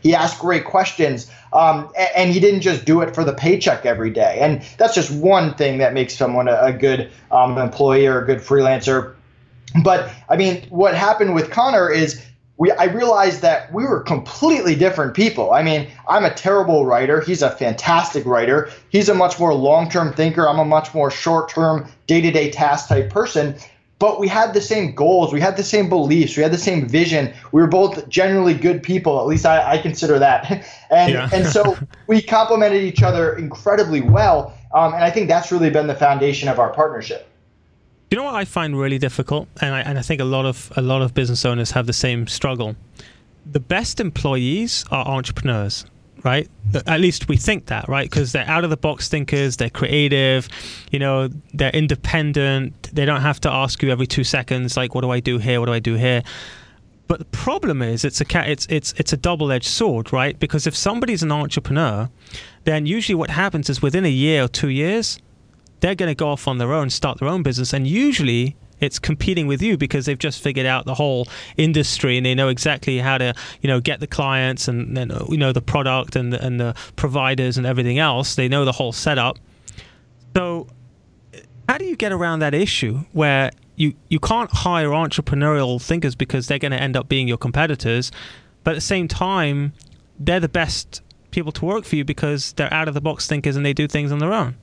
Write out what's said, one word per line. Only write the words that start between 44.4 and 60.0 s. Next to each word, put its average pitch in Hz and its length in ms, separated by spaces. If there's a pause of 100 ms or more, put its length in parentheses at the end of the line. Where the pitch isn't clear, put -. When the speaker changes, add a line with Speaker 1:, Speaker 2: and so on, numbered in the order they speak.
Speaker 2:
are 135 160
entrepreneurs, 127 760 (400)
right? 139 240 (380)
At 165 160
least - 260
we 151 80
think - 300
that, 107 200
right? 135 240
'Cause 135 220
they're 135 160
out 165 160
of 165 60
the 151 80
box - 320
thinkers, 139 480
they're 117 100
creative, 135 800 (420)
you - 80
know, 135 300 (240)
they're 143 200
independent, 143 1200
they 143 100
don't 139 160
have 143 220
to 139 100
ask 131 300
you 135 80
every 127 160
two 127 180
seconds, 127 500
like, 127 200
"What 131 80
do 127 80
I 123 100
do 123 160
here? 120 240
What 120 60
do 120 80
I 117 40
do 113 180
here?" 120 260 (840)
But 175 100
the - 80
problem 240 560
is, 117 240
it's - 160
a - 20
ca-, - 220
it's, 143 240
it's, 156 260
it's - 160
a 147 60
double-edged 147 480
sword, 135 480